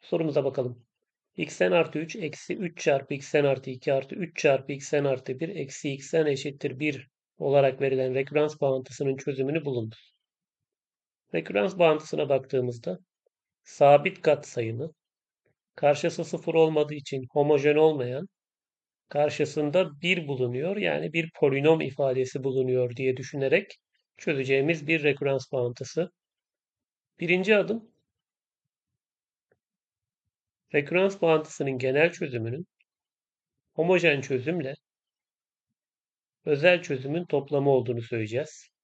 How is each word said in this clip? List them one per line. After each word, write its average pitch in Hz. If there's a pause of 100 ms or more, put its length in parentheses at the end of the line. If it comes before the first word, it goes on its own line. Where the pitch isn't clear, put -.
Sorumuza 151
bakalım. 127 (500)
Xn -
artı 170
üç 160
eksi 165
üç 180
çarpı 139
Xn 143
artı 135
iki 131
artı 135
üç 175
çarpı 139
Xn 143
artı 131
bir 165
eksi 143
Xn 156
eşittir 139
bir 143 (300)
olarak 139
verilen 131
rekürans 151
bağıntısının 135
çözümünü 139
bulunuz. 117 (1200)
Rekürans 180
bağıntısına 156
baktığımızda 131 (680)
sabit 143
katsayılı, 139 (800)
karşısı 160
sıfır 160
olmadığı 151
için 139
homojen 147
olmayan, 151 (800)
karşısında 147
bir 170
bulunuyor, 131
yani 160
bir 165
polinom 147
ifadesi 131
bulunuyor 127
diye 131
düşünerek 139 (380)
çözeceğimiz 139
bir 160
rekürans 139
bağıntısı. 131 (1120)
Birinci 185
adım, 196 (2750)
rekürans 180
bağıntısının 156
genel 135
çözümünün 127 (1040)
homojen 165
çözümle 135 (1700)
özel 165
çözümün 143
toplamı 143
olduğunu 120
söyleyeceğiz. 117 (160)